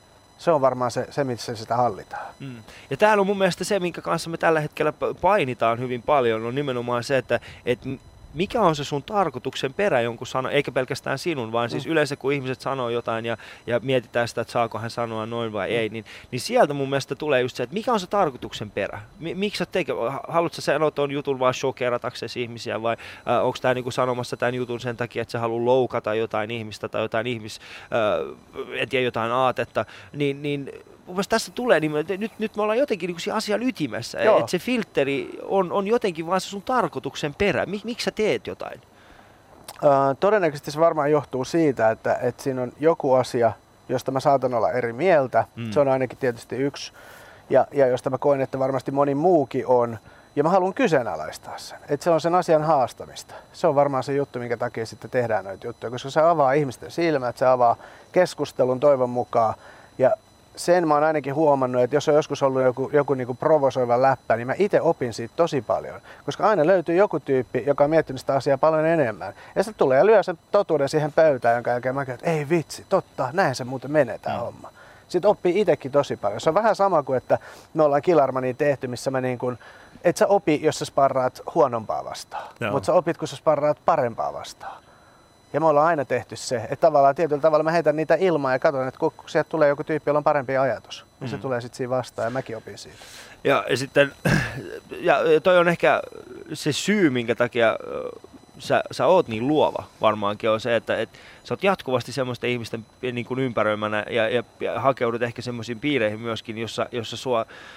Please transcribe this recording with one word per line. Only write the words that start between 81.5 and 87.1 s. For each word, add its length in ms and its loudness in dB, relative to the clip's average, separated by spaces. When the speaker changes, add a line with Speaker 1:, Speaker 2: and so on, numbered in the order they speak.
Speaker 1:
huonompaa 500 0
vastaan. 440 -12
Speaker 2:
Joo. 120 -2
Speaker 1:
Mut 120 -2
sä 80 0
opit, 260 2
kun 100 -6
sä 80 -12
sparraat 480 0
parempaa 480 0
vastaan. 500 -14
Ja 80 0
me 60 2
ollaan 200 4
aina 180 0
tehty 320 -6
se, 200 -6
että 200 -6
tavallaan 380 6